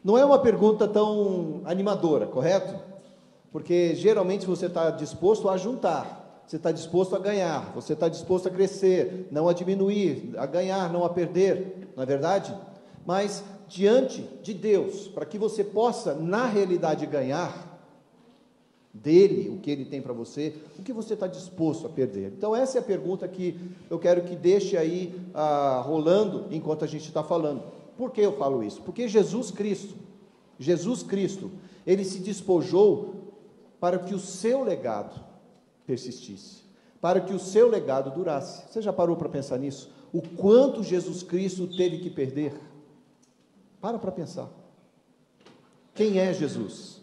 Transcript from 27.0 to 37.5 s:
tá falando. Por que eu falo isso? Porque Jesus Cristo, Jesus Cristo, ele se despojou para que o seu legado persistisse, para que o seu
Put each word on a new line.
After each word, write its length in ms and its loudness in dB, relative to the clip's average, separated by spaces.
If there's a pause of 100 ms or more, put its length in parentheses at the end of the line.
tá 120 -4
falando. 500 -2 (240)
Por 140 -6
que 80 -4
eu 140 4
falo 280 -2
isso? 200 -8
Porque 260 -6
Jesus 440 2
Cristo, 440 -6 (640)
Jesus 420 0
Cristo, 480 -4 (380)
ele 160 4
se 160 -6
despojou 1120 2 (480)
para 180 0
que 160 -6
o 60 -4
seu 460 -2
legado 520 -4 (720)
persistisse, 760 -10 (360)
para 220 2
que 120 -6
o 60 -4
seu 300 6